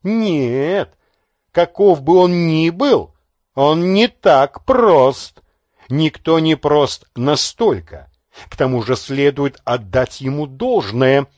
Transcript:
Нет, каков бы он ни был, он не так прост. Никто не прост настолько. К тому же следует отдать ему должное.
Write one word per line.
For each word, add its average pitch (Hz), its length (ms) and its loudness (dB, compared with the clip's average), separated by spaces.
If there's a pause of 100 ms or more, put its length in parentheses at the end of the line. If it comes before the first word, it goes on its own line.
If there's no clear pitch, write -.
Нет, 170 920 -2 (560)
каков 175 500 2
бы 160 140 2
он 175 300 2
ни 160 240 0
был, 180 440 0 (400)
он 160 380 2
не 214 160 2
так 143 560 0
прост. 170 800 2 (460)
Никто 156 500 0
не 160 160 0
прост 147 600 -2
настолько. 135 960 -4 (380)
К - 80 -18
тому 127 260 -2
же 120 140 -2
следует 139 680 -4
отдать 120 560 -4
ему 143 260 -6
должное. 135 800 0 (120)